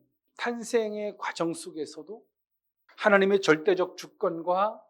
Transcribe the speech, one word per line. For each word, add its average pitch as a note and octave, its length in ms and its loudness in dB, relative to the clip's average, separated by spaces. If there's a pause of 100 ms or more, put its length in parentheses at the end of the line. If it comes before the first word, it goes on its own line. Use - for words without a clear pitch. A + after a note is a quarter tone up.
(380)
탄생의 G#3+ 800 -4
과정 - 360 -4
속에서도 D#3+ 720 -12 (720)
하나님의 G3 440 6
절대적 F3 560 2
주권과 F3+ 920 -4